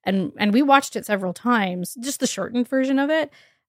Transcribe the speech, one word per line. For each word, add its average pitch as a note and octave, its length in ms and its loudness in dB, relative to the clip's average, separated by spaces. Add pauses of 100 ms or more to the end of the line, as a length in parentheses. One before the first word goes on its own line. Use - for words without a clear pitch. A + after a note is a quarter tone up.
And, F#3+ 340 0
and G#3 160 2
we B3 80 6
watched C#4 340 4
it G#3+ 120 -6
several F#3+ 260 -2
times, F#3+ 680 -2
just C4 200 -6
the C4+ 80 0
shortened A#3 400 -4
version C4 320 0
of C#4+ 100 0
it, D#4 220 0 (380)